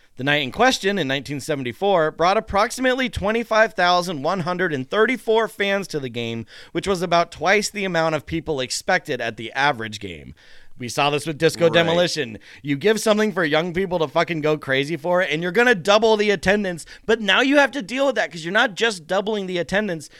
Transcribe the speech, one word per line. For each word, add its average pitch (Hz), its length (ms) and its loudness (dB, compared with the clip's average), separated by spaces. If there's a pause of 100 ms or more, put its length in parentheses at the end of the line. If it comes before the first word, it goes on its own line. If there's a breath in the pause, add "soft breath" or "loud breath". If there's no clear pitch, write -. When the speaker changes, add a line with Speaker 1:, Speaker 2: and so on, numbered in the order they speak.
(160 soft breath)
Speaker 1:
The 123 100 -10
night 147 180 2
in 123 80 -6
question, 202 460 2
in 151 100 -2
nineteen 139 340 -4
seventy-four, 156 720 0
brought 180 260 2
approximately 240 720 0
twenty-five 220 640 0
thousand 180 480 0
one 175 200 -2
hundred 175 320 -2
and 131 160 -6
thirty-four 220 600 2
fans 196 400 -2
to 156 100 -6
the 131 100 -8
game, 113 360 -6 (260 loud breath)
which 165 160 -6
was 185 140 0
about 170 300 2
twice 196 380 2
the 202 160 -8
amount 165 300 0
of 147 100 -6
people 156 360 -4
expected 143 580 -2
at 117 180 -6
the 113 160 -12
average 113 460 0
game. 80 340 -14 (440 soft breath)
We 123 100 -10
saw 143 220 0
this 147 160 0
with 156 120 -6
Disco 156 280 2
Speaker 2:
Right. 160 80 4
Speaker 1:
Demolition. 165 640 2 (240 loud breath)
You 143 160 -2
give 208 240 2
something 214 320 2
for 180 100 -2
young 160 300 0
people 180 260 -2
to 156 80 0
fucking 165 320 -2
go 151 180 2
crazy 139 380 -2
for, 175 240 0
and 160 220 -2
you're 180 100 -4
gonna 240 240 4
double 214 400 4
the 208 160 2
attendance, 190 540 0 (200 loud breath)
but 220 140 2
now 202 220 2
you 285 160 4
have 277 140 4
to 277 100 -8
deal 247 240 -2
with 262 100 0
that 170 160 -2
'cause 160 140 -10
you're 170 80 -4
not 226 220 2
just 190 300 -2
doubling 196 400 -2
the 180 120 -6
attendance, 185 520 -4 (100)